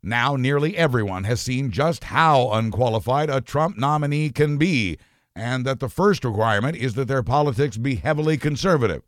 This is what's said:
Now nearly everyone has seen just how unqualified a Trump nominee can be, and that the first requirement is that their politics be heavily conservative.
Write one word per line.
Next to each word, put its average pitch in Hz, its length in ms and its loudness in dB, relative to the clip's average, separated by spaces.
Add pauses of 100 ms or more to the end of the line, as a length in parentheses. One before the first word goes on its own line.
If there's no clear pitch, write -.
Now 120 320 0
nearly 143 420 0
everyone 110 460 0
has 113 180 -2
seen 127 300 -2
just 147 340 -2
how 139 460 4
unqualified 113 760 0
a 135 120 0
Trump 147 360 -2
nominee 147 520 0
can 147 280 0
be, 127 400 0 (380)
and 120 300 -4
that 135 140 -2
the 131 100 -6
first 190 340 2
requirement 113 540 0
is 117 180 -2
that 127 120 -2
their 131 160 0
politics 139 540 0
be 127 180 -2
heavily 151 420 0
conservative. 135 720 2